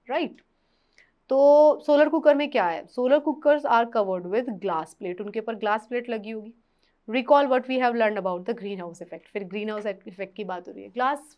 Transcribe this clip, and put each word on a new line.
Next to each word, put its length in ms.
राइट। 320
तो 500
सोलर 300
कुकर 260
में 140
क्या 180
है, 200
solar 340
cookers 500
are 140
covered 460
with 160
glass 420
plate, 320
उनके 180
ऊपर 160
ग्लास 320
प्लेट 220
लगी 200
होगी। 240
Recall 380
what 140
we 180
have 140
learned 260
about 300
the 100
greenhouse 440
effect, 300
फिर 100
ग्रीनहाउस 420
इफेक्ट 500
की 80
बात 240
हो 60
रही 100
है। 60
ग्लास 480